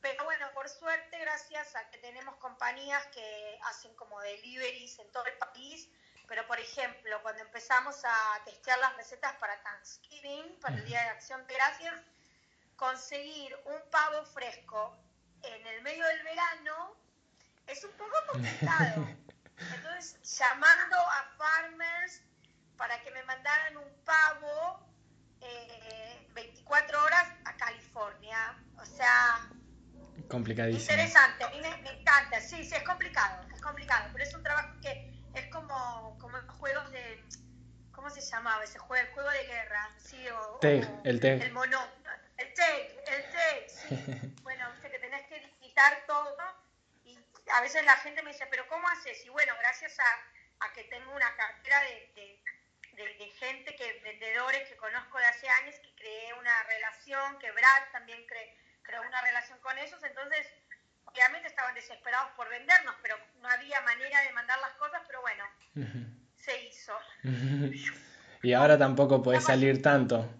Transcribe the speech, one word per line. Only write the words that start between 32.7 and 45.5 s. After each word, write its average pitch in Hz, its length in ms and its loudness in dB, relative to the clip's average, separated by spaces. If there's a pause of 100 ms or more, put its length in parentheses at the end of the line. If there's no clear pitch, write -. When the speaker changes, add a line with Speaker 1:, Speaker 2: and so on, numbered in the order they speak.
Speaker 1:
es - 80 -2
complicado, 339 600 -2 (100)
es - 80 -16
complicado, 269 520 -2
pero 254 100 -6
es 285 100 -8
un 320 100 -14
trabajo 294 260 -2 (120)
que 269 300 -10 (220)
es 262 140 -8
como, 247 720 -10
como 240 180 -14
los 240 180 -14
juegos 285 360 -4
de, 233 320 -14 (680)
¿cómo 277 180 -12
se 285 120 -14
llamaba 226 420 -4
ese 214 160 -14
juego? 247 280 -2
El 254 60 -16
juego 277 160 -4
de 277 160 -2
guerra, 214 520 -6
¿sí? 254 320 -16
O, - 300 -10
Speaker 2:
Teg, 143 280 6
Speaker 1:
o - 180 -12
Speaker 2:
el 120 140 2
Teg. 131 220 4
Speaker 1:
el - 120 -4
mono-, 254 380 -2 (460)
el 254 160 -8
Teg, 311 540 0
el 277 240 -4
Teg, 320 380 0
sí. 131 680 -8
Speaker 2:
<laughs> - 60 -20
Speaker 1:
Bueno, 254 280 -8
viste 277 200 -16
que 262 80 -8
tenés 277 280 -8
que 302 120 -14
digitar 277 680 4